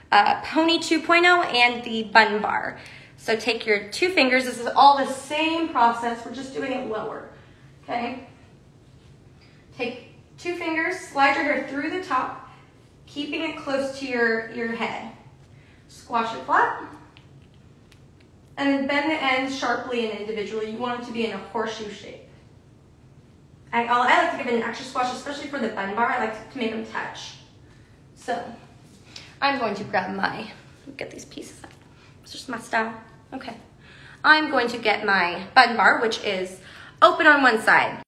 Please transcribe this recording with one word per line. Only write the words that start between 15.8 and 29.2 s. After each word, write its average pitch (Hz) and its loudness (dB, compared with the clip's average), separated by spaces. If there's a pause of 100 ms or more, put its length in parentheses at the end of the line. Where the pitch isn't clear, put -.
Squash 226 -4
it 254 -10
flat, - 2 (1700)
and 277 0
then 269 2
bend 294 0
the 311 -2
ends 262 -2
sharply 240 -2
and 202 -8
individually. 214 -6
You 226 -10
want 240 -4
it - -12
to 233 -12
be 226 -2
in 202 -6
a 196 -8
horseshoe 220 -8
shape. - -16 (1500)
I, 233 2
I 247 2
like 330 4
to 269 -6
give 254 -6
it 233 2
an 226 0
extra 226 -6
squash, 247 -2
especially 285 -8
for 277 -6
the 226 -2
bun 202 -6
bar. 233 2
I 240 -2
like - -8
to 269 -10
make 220 -2
them 220 -8
touch. - -10 (800)
So 240 -6 (1000)